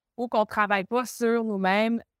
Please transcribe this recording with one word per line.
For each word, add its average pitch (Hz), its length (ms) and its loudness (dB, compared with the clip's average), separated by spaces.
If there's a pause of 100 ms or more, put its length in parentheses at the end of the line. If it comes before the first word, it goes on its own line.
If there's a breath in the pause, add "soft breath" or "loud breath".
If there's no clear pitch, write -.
(160)
ou 240 120 -4
qu'on 214 180 2
travaille 202 380 0
pas 233 200 -2
sur 233 380 0
nous-mêmes, 214 580 0 (200)